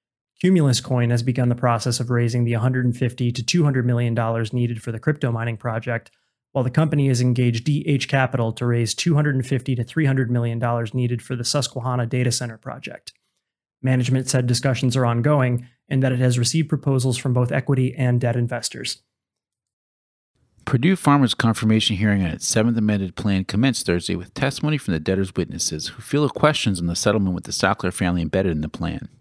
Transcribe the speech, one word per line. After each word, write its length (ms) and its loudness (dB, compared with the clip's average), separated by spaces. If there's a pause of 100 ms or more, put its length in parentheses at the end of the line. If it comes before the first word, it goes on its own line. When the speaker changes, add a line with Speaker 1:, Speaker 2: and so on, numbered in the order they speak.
(400)
Speaker 1:
Cumulus 420 4
Coin 280 0
has 140 0
begun 260 0
the 60 2
process 440 0
of 100 -6
raising 340 0
the 100 0
a 60 0
hundred 260 0
and 100 0
fifty 360 -2
to 120 -4
two 200 0
hundred 220 0
million 280 0
dollars 400 -2
needed 300 -2
for 80 -8
the 80 -8
crypto 320 -2
mining 260 -4
project, 540 -6 (400)
while 120 0
the 60 0
company 380 2
has 140 2
engaged 420 2
D 240 0
H 200 0
Capital 460 0
to 120 -6
raise 280 0
two 220 0
hundred 200 2
and 100 0
fifty 300 -2
to 80 -2
three 220 -2
hundred 240 2
million 300 0
dollars 340 -2
needed 280 -2
for 140 -8
the 80 -6
Susquehanna 640 -2
data 260 0
center 260 -6
project. 560 -14 (680)
Management 480 2
said 180 2
discussions 480 0
are 100 2
ongoing 600 2 (220)
and 140 0
that 80 2
it 80 -2
has 180 2
received 320 0
proposals 480 0
from 160 -2
both 180 2
equity 440 0
and 260 2
debt 140 0
investors. 640 -4 (1600)
Speaker 2:
Purdue 320 2
Pharma's 360 4
confirmation 600 2
hearing 280 2
on 60 0
its 160 -8
seventh 320 2
amended 380 0
plan 300 0
commenced 400 -2
Thursday 300 0
with 180 -10
testimony 440 -2
from 160 -4
the 60 0
debtor's 360 -2
witnesses 520 -4
who 140 -14
feel 280 0
questions 500 0
on 80 -2
the 80 -2
settlement 400 2
with 100 -8
the 60 -10
Sackler 420 -2
family 280 0
embedded 300 0
in 100 -2
the 60 -4
plan. 420 -8 (120)